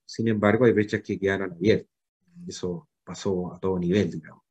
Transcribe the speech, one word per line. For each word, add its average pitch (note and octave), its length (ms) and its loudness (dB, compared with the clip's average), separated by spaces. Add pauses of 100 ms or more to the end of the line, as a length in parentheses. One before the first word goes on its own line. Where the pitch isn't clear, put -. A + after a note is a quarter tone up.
Sin A2+ 220 -4
embargo, G#2+ 380 4
hay A2+ 60 8
brechas G#2 300 0
que F#2+ 180 -4
quedaron G2 320 -2
abiertas. F2+ 380 0 (580)
Eso F2+ 400 -8 (160)
pasó F2+ 500 -6
a - 60 -20
todo F#2+ 200 -2
nivel, F2 320 0
digamos, - 400 -16